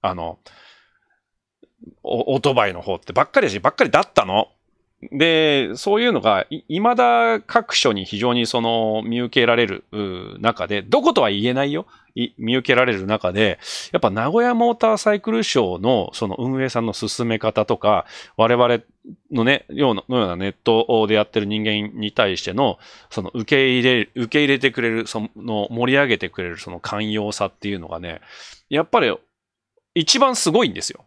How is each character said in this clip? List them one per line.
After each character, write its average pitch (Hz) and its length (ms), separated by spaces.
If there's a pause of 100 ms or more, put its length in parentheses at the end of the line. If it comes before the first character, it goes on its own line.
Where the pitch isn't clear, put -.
あ 95 100
の、 85 240 (1700)
お-、 123 320
オ - 20
ー - 20
ト 139 140
バ 113 140
イ 95 60
の 87 80
方 92 140
っ 82 40
て - 140
ば 131 100
っ - 80
か 269 100
り 190 60
だ - 40
し、 196 80
ば - 120
っ - 40
か - 80
り 196 60
だ 175 120
っ - 120
た - 120
の。 294 240 (640)
で、 147 640
そ 202 200
う 220 60
い 247 60
う 240 40
の 143 100
が、 104 300
い-、 - 160
未 208 280
だ 233 460
各 - 340
所 120 180
に 98 120
非 101 140
常 120 160
に 120 100
そ 117 160
の、 113 420
見 117 180
受 123 200
け 120 60
ら 117 80
れ 117 100
る、 98 260
う-、 98 480
中 107 280
で、 101 160
ど 113 180
こ 294 120
と 190 100
は 107 80
言 101 140
え 123 100
な 135 80
い 143 100
よ。 165 140 (260)
い-、 120 240
見 113 180
受 131 180
け - 20
ら 127 100
れ 123 80
る 95 120
中 98 280
で、 101 260 (320)
や - 60
っ - 40
ぱ 113 80
名 113 220
古 226 120
屋 247 100
モ 233 180
ー 226 40
タ 226 180
ー 214 40
サ 208 160
イ 208 60
ク 220 120
ル 226 120
シ - 140
ョ 90 220
ー - 20
の 113 320
そ 113 140
の 95 120
運 131 240
営 131 60
さ 120 100
ん 117 60
の 107 80
進 117 340
め 113 120
方 107 260
と 113 120
か、 101 280 (320)
我 113 180
々 120 240 (520)
の 120 120
ね、 135 260
よ 127 220
う 107 40
な、 92 120
の 127 100
よ 113 80
う - 20
な 87 100
ネ 95 120
ッ 95 140
ト 113 440
で 107 80
や 107 80
っ - 60
て 110 120
る 104 40
人 107 180
間 104 360
に 104 140
対 98 240
し - 60
て 92 100
の、 113 260 (300)
そ - 120
の 92 120
受 123 240
け 135 120
入 127 140
れ、 123 320
受 120 120
け 147 120
入 147 80
れ 139 120
て 131 120
く 123 100
れ 117 100
る、 113 160
そ 110 280
の 107 340
盛 120 220
り 139 80
上 143 80
げ 113 100
て 95 120
く - 120
れ 87 80
る 85 80
そ - 140
の 87 80
寛 107 320
容 104 220
さ 101 140
っ 92 40
て - 160
い 101 80
う 92 40
の 82 100
が 85 100
ね、 85 220 (480)
や 147 140
っ - 20
ぱ - 160
り 117 120 (800)
一 170 260
番 254 180
す - 140
ご 220 120
い 160 60
ん 95 40
で - 80
す - 100
よ。 - 160